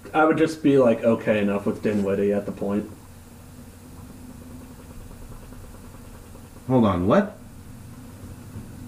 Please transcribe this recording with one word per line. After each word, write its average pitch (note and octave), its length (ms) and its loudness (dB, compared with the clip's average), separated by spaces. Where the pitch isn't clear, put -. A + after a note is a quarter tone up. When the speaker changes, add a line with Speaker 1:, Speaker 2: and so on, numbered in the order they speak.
Speaker 1:
I D#3 100 6
would D#3 140 6
just D#3 260 2
be, C#3 140 6
like, A#2 260 6
okay A2+ 360 4
enough G2+ 260 0
with - 180 -2
Dinwiddie G2+ 480 2
at G2+ 140 0
the G2 80 -6
point. G2+ 360 -2
Speaker 2:
Hold B2+ 180 6
on, F2+ 220 2
what? G3 300 4